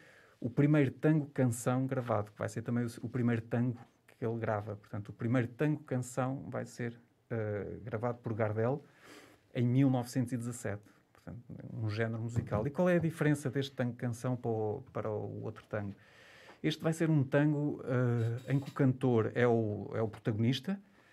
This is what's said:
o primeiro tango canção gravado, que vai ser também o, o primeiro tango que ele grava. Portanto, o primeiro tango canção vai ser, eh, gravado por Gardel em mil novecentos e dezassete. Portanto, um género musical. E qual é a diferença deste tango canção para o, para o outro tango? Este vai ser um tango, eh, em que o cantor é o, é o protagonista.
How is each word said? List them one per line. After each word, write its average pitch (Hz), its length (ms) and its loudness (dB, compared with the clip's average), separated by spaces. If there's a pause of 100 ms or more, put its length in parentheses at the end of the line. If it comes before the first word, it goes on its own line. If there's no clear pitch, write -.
(400)
o 120 100 -4
primeiro 147 420 4
tango 156 360 2
canção 127 580 0
gravado, 117 460 0
que - 80 -12
vai 110 80 -2
ser 117 140 -8
também 120 240 -2
o, 113 40 -4 (120)
o 117 80 -6
primeiro 120 320 2
tango 120 360 -2 (300)
que - 180 -8
ele 113 140 -2
grava. 107 360 -2
Portanto, 107 340 -10
o 113 40 -12
primeiro 117 360 0
tango 151 340 0
canção 127 640 -4
vai 120 160 -6
ser, 117 320 -8 (320)
eh, 104 540 -4
gravado 117 360 -4
por 113 140 -4
Gardel 113 500 0 (720)
em 123 140 2
mil 131 220 6
novecentos 123 420 0
e 127 60 -2
dezassete. 113 460 -6 (280)
Portanto, - 320 -16 (300)
um 113 160 -4
género 113 320 -2
musical. 117 440 -2
E 143 60 -2
qual 180 180 2
é 175 60 4
a 175 40 4
diferença 151 500 0
deste 135 260 -4
tango 123 200 -2
canção 123 400 -2
para 120 140 -4
o, 110 340 -2 (100)
para 110 180 -4
o 107 320 -6
outro 110 240 -10
tango? 101 260 -4 (680)
Este 156 200 -2
vai 160 100 2
ser 160 160 2
um 151 140 6
tango, 147 600 2
eh, 120 720 0
em 139 60 4
que 139 100 -6
o - 40 -12
cantor 127 600 4
é 120 140 4
o, 107 480 0
é 110 60 -2
o 110 60 0
protagonista. 120 720 0 (340)